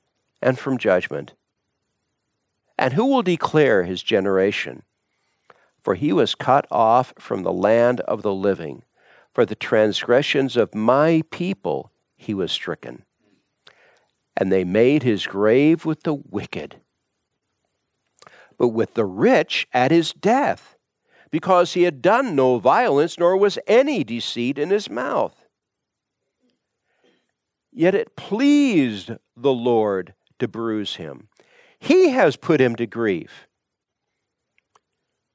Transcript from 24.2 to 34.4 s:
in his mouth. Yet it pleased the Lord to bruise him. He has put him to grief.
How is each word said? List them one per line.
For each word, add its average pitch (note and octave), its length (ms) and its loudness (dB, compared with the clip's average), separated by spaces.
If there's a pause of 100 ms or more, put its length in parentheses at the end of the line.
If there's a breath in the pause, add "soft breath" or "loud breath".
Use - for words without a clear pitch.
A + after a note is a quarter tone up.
in D#3 100 -4
his G3+ 200 -2
mouth. - 560 -4 (2250)
Yet F#3 240 2
it - 200 -4
pleased G3+ 960 2 (260)
the C3 160 2
Lord A2 600 0 (260)
to A#2+ 80 -2
bruise A2 480 -6
him. D2 340 -16 (500 soft breath)
He F4+ 300 4
has A3+ 260 2
put D#3 260 0
him A#2+ 140 2
to A#2 100 -6
grief. G#2 640 -6 (1900)